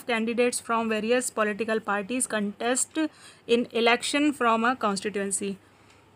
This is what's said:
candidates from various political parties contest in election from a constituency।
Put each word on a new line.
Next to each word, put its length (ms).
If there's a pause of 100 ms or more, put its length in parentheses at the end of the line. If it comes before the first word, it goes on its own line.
(100)
candidates 520
from 300
various 420
political 540
parties 460
contest 720 (420)
in 240
election 680
from 220
a 120
constituency। 800 (600)